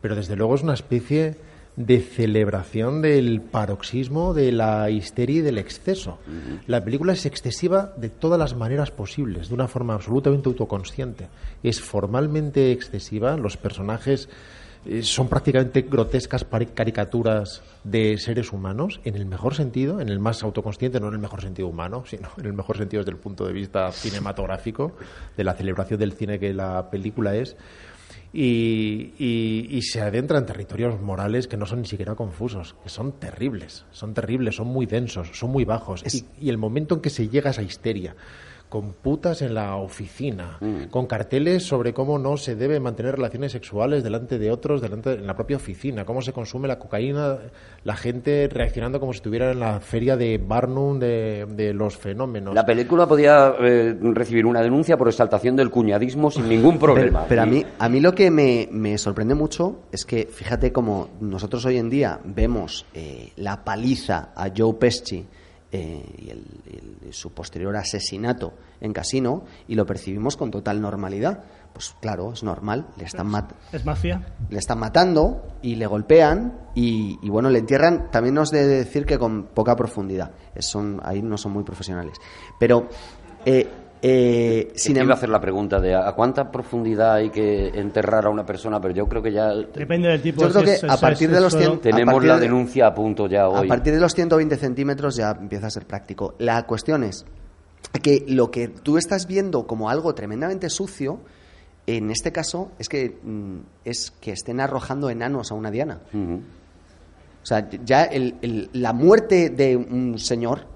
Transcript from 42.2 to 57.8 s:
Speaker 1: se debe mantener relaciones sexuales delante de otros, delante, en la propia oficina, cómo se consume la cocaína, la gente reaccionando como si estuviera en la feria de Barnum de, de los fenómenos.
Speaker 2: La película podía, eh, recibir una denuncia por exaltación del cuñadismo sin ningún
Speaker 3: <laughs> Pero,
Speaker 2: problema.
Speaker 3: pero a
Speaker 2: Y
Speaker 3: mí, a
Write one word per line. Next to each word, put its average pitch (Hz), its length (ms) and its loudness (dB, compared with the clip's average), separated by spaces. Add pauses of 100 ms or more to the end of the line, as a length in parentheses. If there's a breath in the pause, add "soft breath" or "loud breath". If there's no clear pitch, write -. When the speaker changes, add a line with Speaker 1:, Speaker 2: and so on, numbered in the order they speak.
Speaker 1:
se 127 180 -6
debe 139 240 0
mantener 123 360 -4
relaciones 123 360 -4
sexuales 120 520 -2
delante 123 340 -4
de 107 140 0
otros, 143 280 -2
delante, 113 340 -4
en 101 120 -6
la 98 100 -4
propia 139 220 -4
oficina, 107 480 -8
cómo 127 160 -4
se 123 120 -8
consume 127 340 -6
la 127 100 -2
cocaína, 139 640 -2 (440 soft breath)
la 101 120 -4
gente 139 520 0
reaccionando 120 520 -2
como 127 120 -4
si 110 60 -8
estuviera 117 360 0
en 123 60 -2
la 110 200 0
feria 120 360 0
de 117 220 2
Barnum 127 600 0
de, 110 500 -2
de 104 240 -2
los 104 240 -2
fenómenos. 104 560 -6
Speaker 2:
La 110 100 4
película 123 440 4
podía, 143 520 8
eh, 120 380 6 (160)
recibir 113 320 2
una 117 160 4
denuncia 147 360 4
por 127 100 4
exaltación 113 480 2
del 131 160 4
cuñadismo 123 580 2
sin 127 180 -2
ningún 113 260 8
Speaker 3:
<laughs> 151 60 0
Pero, 143 140 6
Speaker 2:
problema. 123 340 4
Speaker 3:
pero 117 140 4
a 113 60 4
Speaker 2:
Y - 20 2
Speaker 3:
mí, 131 160 2 (140)
a 117 100 2